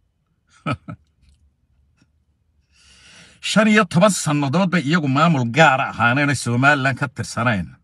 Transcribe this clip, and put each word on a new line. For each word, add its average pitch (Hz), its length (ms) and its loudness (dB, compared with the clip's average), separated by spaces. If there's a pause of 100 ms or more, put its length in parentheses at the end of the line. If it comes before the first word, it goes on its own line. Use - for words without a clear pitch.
(640)
<laughs> - 320 -10 (2500)
Shan 214 260 0
iyo 214 180 4
toban 196 240 4
sannadood 151 600 -2
bay 175 120 0
iyagu 147 260 -2
maamul 135 440 2
gaar 139 300 4
ah 117 100 -6
ahaaneen 127 440 0
Somaliland 131 600 0
ka 135 100 -6
tirsanayn. 113 600 -6 (160)